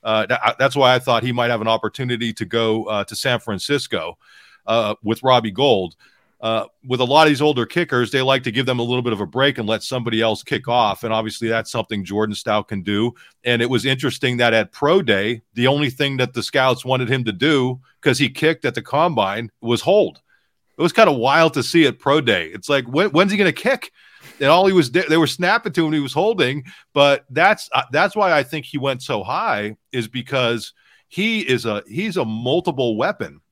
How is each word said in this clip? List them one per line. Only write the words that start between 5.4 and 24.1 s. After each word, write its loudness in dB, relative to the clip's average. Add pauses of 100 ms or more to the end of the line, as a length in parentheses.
Gould. 0 (440)
Uh, -4 (200)
with -2
a 6
lot 6
of 6
these 0
older 2
kickers, -2
they 0
like 2
to -4
give -2
them -2
a -4
little -2
bit -2
of -6
a -4
break 0
and -6
let -2
somebody -4
else -2
kick -6
off. 0
And -4
obviously -4
that's -2
something -6
Jordan -2
Stout -4
can -8
do. -2 (300)
And 0
it -2
was 0
interesting -2
that 2
at 2
Pro 2
Day, 0 (140)
the 0
only 2
thing -4
that -2
the -4
scouts 0
wanted -2
him -2
to -2
do, 0 (220)
'cause 2
he 2
kicked -2
at -2
the -6
combine, -2 (120)
was 0
hold. 2 (560)
It -2
was 2
kinda 6
wild 2
to 0
see 4
at 0
Pro 2
Day. 0
It's -14
like, 0
"When, 0
when's 2
he -2
gonna 2
kick?" -4 (480)